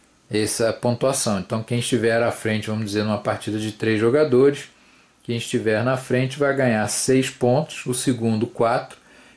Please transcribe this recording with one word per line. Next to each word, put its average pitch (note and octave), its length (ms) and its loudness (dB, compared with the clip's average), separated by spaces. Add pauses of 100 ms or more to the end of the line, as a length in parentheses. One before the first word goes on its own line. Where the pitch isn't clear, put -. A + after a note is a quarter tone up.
(300)
essa G#2+ 420 0
pontuação. A#2+ 680 0
Então, A2 220 -6
quem A#2+ 160 -4
estiver A#2 440 2
à A#2 80 0
frente, G#2+ 380 -4
vamos A2 160 -4
dizer, G#2 180 -2
numa G#2+ 160 0
partida G#2+ 400 -4
de G#2+ 140 -4
três A2 260 0
jogadores, C3+ 680 4 (560)
quem A#2+ 120 -4
estiver A2 480 -2
na B2+ 140 0
frente C3 400 -2
vai C#3 180 2
ganhar A2+ 320 2
seis C3 400 2
pontos, B2+ 560 0
o B2+ 80 -4
segundo A2+ 540 0
quatro A#2+ 500 -2 (400)